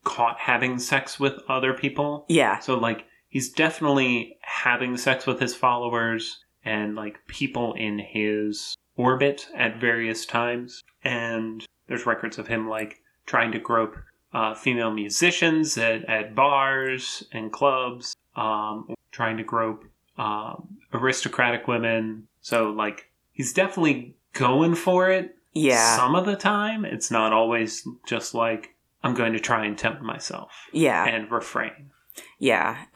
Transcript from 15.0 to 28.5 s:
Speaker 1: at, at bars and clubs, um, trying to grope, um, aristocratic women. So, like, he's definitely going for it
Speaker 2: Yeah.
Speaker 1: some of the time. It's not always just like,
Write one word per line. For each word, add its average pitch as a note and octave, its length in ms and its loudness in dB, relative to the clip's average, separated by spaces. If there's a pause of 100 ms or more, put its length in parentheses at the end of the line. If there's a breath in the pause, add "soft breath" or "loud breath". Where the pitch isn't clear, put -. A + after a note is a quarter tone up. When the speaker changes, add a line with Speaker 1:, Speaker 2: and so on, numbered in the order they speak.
Speaker 1:
at, A2+ 300 0
at A2 260 -2
bars C3 880 0 (100)
and A2 200 -8
clubs, B2+ 640 0 (180)
um, A2 540 -2 (240)
trying A2 240 -2
to A2+ 80 -6
grope, A2 400 -2 (340)
um, G#2+ 600 -6 (160)
aristocratic A#2+ 760 0
women. A2+ 580 0 (140)
So, A2+ 300 2
like, G#2+ 400 -4 (220)
he's - 200 -6
definitely E3+ 640 0 (160)
going C#3 420 4
for F#3 360 4
it F#3 260 0 (160)
Speaker 2:
Yeah. A#2+ 440 6
Speaker 1:
some B2+ 180 4
of F#3 120 4
the G3+ 100 0
time. G#3 480 0
It's - 260 -6
not A2 220 4
always A2+ 540 2 (200)
just - 280 -6
like, A2+ 400 -2 (300)